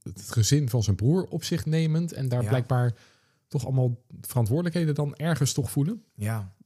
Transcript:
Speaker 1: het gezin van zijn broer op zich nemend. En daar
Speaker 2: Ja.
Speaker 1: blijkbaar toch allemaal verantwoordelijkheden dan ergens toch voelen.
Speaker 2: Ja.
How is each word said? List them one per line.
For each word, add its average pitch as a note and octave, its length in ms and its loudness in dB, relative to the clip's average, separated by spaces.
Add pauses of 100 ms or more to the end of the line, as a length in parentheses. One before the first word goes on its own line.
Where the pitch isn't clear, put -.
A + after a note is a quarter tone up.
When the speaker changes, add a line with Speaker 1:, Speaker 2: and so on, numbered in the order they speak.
Speaker 1:
het F#2+ 180 -12 (100)
gezin C3 380 2
van A2+ 140 0
zijn G2+ 120 2
broer D3 280 2
op - 200 -6
zich - 220 -2
nemend. D#3+ 480 0
En C3+ 160 -4
daar B2 120 2
Speaker 2:
Ja. G#2+ 80 0
Speaker 1:
blijkbaar B2 440 2 (540)
toch C3+ 180 -4
allemaal B2+ 360 0 (200)
verantwoordelijkheden D#3 760 0
dan D3 200 -4
ergens D3 380 0
toch B2+ 180 -2
voelen. E3 320 0 (120)
Speaker 2:
Ja. G#2 380 -4 (120)